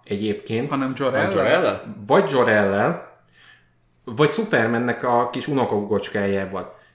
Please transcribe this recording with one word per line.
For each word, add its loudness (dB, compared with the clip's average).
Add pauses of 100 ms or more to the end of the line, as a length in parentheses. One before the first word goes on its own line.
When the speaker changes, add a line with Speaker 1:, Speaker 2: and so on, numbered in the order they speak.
Speaker 1:
egyébként. -4
Speaker 2:
Hanem -2
Jor-El-lel? 0
Speaker 3:
Jor-El-lel? 0 (120)
Speaker 1:
Vagy 4
Jor-El-lel, 2 (1000)
vagy 2
Supermannek 0
a 2
kis -6
unokagocskájával. -2 (180)